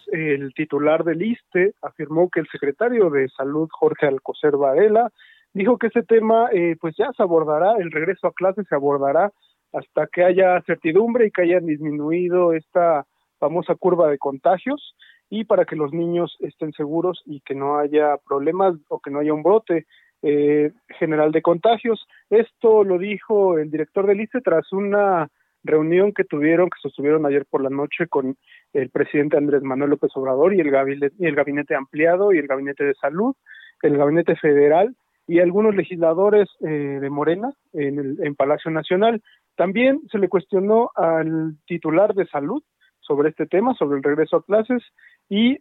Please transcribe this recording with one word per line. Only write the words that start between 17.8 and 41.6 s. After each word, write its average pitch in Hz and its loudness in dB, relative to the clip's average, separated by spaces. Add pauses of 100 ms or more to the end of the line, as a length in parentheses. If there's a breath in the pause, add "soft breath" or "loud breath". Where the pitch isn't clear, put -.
problemas 165 0 (120)
o 165 -8
que - -14
no 143 -6
haya 151 0
un 151 -6
brote, 175 0 (340 soft breath)
eh, 147 2 (280)
general 156 0
de 160 0
contagios. 214 0 (240 soft breath)
Esto 220 4
lo 190 2
dijo 196 0
el 156 -4
director 156 -4
del 202 2
issste 226 -6
tras 165 0
una 196 0 (360)
reunión 160 2
que 190 -4
tuvieron, 165 0
que - -14
sostuvieron 147 -2
ayer 139 0
por 147 -4
la 135 -4
noche 143 -6
con 139 -4 (340 soft breath)
el 131 -4
presidente 147 0
Andrés 147 2
Manuel 135 -2
López 147 0
Obrador 135 2
y 190 4
el 147 0
gabinete, 139 0
y 185 -2
el 151 0
gabinete 143 -2
ampliado 165 0
y 180 4
el 143 -2
gabinete 139 -4
de 139 0
salud, 185 -4 (460 loud breath)
el 147 2
gabinete 160 2
federal 156 4 (320)
y 170 2
algunos 196 2
legisladores, 185 2 (140)
eh, 143 -4
de 139 -6
Morena 160 -2 (220)
en 143 -4
el, 139 -6
en 147 -4
Palacio 143 -2
Nacional. 190 0 (360 soft breath)
También 233 2 (100)
se 214 -4
le 190 0
cuestionó 202 0
al 160 -2